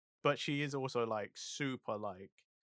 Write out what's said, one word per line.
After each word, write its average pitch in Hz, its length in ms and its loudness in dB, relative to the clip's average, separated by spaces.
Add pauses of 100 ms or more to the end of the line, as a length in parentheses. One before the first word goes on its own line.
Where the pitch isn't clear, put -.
(240)
but 143 140 6
she 143 240 0
is 143 140 -2
also, 131 300 2
like, 107 300 -2
super, 127 600 -2
like, 98 340 -6 (320)